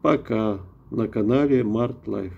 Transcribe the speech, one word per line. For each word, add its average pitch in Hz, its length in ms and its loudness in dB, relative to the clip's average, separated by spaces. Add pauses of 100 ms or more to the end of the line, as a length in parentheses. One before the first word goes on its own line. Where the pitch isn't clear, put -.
Пока 110 580 0 (320)
на 113 160 -2
канале 127 560 2
Март 117 440 -2
Лайф. 98 300 -6